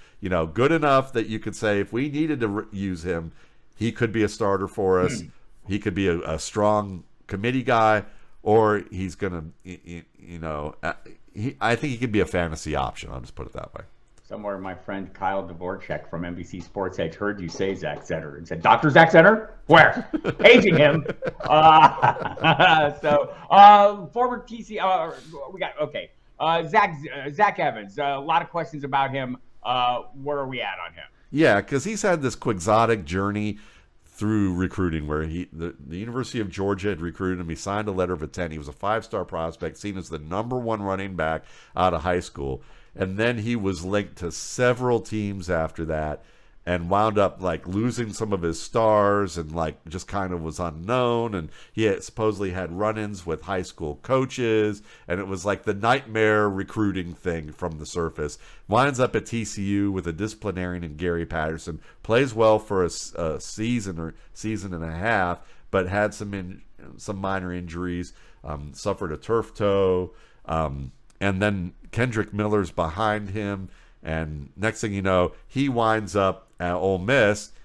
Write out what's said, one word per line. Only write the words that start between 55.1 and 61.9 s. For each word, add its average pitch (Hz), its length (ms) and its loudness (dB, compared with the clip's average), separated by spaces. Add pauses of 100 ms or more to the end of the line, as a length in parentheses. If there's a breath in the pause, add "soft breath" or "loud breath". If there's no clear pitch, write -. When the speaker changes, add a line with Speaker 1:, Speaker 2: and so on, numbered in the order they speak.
Speaker 1:
it 95 80 -8
was, 95 180 -8
like, 98 180 -2
the 107 100 -2
nightmare 110 760 2
recruiting 95 640 -2
thing 80 380 -6
from 80 280 -8
the 76 60 -12
surface. 80 540 -6 (280 soft breath)
Winds 127 320 2
up 123 160 2
at 104 100 -2
T 117 180 -6
C 104 200 -8
U 101 280 0
with 92 160 -4
a 85 60 -4
disciplinarian 90 680 -6
in 76 120 -12
Gary 85 300 -2
Patterson. 80 560 -6 (200 soft breath)